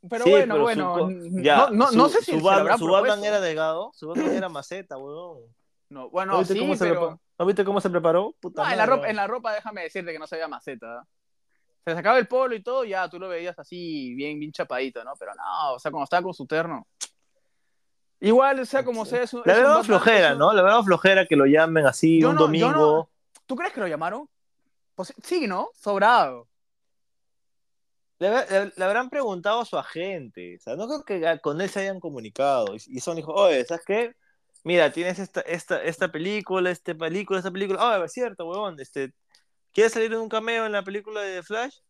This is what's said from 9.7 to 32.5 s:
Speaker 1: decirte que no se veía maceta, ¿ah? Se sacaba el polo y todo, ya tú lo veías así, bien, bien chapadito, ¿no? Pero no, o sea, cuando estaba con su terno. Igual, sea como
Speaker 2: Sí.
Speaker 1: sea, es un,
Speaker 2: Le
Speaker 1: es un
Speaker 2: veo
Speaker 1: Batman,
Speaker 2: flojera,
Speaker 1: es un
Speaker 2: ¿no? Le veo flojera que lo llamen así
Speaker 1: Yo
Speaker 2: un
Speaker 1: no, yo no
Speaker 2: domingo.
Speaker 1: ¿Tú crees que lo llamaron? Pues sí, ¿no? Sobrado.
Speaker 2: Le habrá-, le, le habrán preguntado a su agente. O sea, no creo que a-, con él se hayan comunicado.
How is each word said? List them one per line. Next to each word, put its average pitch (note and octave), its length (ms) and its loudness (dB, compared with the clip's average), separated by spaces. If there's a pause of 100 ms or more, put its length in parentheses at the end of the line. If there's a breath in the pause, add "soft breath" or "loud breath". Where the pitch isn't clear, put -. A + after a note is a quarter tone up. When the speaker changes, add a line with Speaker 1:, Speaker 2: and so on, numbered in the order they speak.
Speaker 1:
decirte E3+ 280 -8
que D#3 80 -12
no D#3 80 -14
se E3+ 80 -12
veía D#3+ 140 -6
maceta, A#2+ 500 -14
¿ah? C#3 80 -20 (760)
Se E3 80 -4
sacaba F#3+ 240 2
el A#3+ 100 2
polo B3+ 280 -2
y G3+ 80 -12
todo, B3+ 200 -4
ya F#3+ 260 -4
tú F3 100 -16
lo F#3+ 100 -12
veías F3 300 -8
así, D#3 560 -10
bien, D3 240 -8
bien D3+ 120 -10
chapadito, C3 540 -8
¿no? C3+ 120 -14
Pero G2 180 -16
no, C#3 380 -6
o B2 60 -10
sea, D3+ 120 -8
cuando D3 140 -8
estaba F3+ 180 -2
con F#3 100 -8
su - 140 -14
terno. D#3+ 380 -6 (1400)
Igual, C4 400 4
sea C4+ 200 -4
como A3+ 180 -6
Speaker 2:
Sí. - 80 -10
Speaker 1:
sea, B3 120 -2
es A#3 100 -8
un, A#3+ 120 -10
Speaker 2:
Le F3+ 60 4
Speaker 1:
es G#3 60 6
un B3 60 6
Speaker 2:
veo C#4 80 6
Speaker 1:
Batman, D#4+ 140 4
Speaker 2:
flojera, G#3 420 6
Speaker 1:
es C#3+ 60 4
un C#3 60 -4
Speaker 2:
¿no? F3 140 6
Le G3+ 100 6
veo G#3+ 200 6
flojera F#3+ 420 4
que D#3+ 100 2
lo C#3+ 100 6
llamen D#3 400 4
así D#3+ 360 4
Speaker 1:
Yo D#3+ 80 6
Speaker 2:
un D#3+ 60 2
Speaker 1:
no, D#3 60 4 (120)
yo A3 180 4
no D#4 80 2
Speaker 2:
domingo. D#3 300 4 (360)
Speaker 1:
¿Tú C4 120 -6
crees F4 160 -6
que A#3+ 80 -8
lo F#3+ 60 -4
llamaron? F#3 420 -8 (680)
Pues F#3+ 180 -12 (100)
sí, E4+ 220 -4
¿no? G#3 280 -4
Sobrado. G3 720 2 (1700)
Speaker 2:
Le F3+ 100 -2
habrá-, A#3+ 200 0
le, G3 280 0
le F#3 80 -4
habrán A#3+ 240 -2
preguntado G#3+ 520 -4
a A3 40 -6
su F3 120 -8
agente. C3+ 760 -10
O - 60 -20
sea, B2 160 -10
no G#3+ 100 -8
creo D4 160 -8
que F3 240 -4
a-, D#3+ 120 0
con D3 200 -4
él G3 100 -4
se G3 120 -6
hayan F#3+ 180 -6
comunicado. C3+ 760 -4